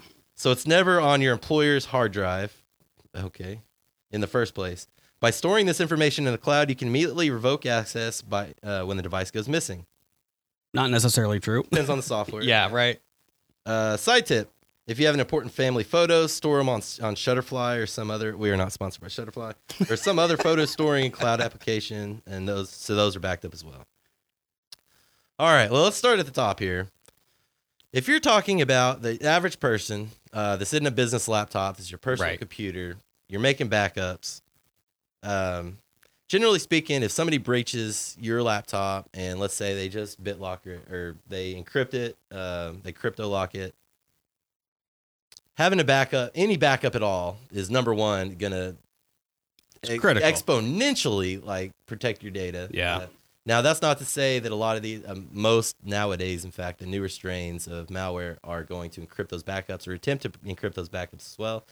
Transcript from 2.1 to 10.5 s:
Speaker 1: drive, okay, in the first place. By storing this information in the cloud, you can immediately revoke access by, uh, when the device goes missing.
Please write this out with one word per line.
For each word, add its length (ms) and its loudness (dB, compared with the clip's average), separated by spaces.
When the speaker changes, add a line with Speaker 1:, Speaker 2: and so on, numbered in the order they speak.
Speaker 1:
drive, 500 -4
okay, 440 -10
in 80 -4
the 80 0
first 260 0
place. 320 -8
By 120 4
storing 360 2
this 140 0
information 460 2
in 60 2
the 60 -2
cloud, 320 2
you 60 -2
can 120 -4
immediately 400 2
revoke 380 0
access 560 -2
by, 400 -4
uh, 220 -4
when 120 -2
the 60 -2
device 280 -4
goes 180 -6
missing. 360 -4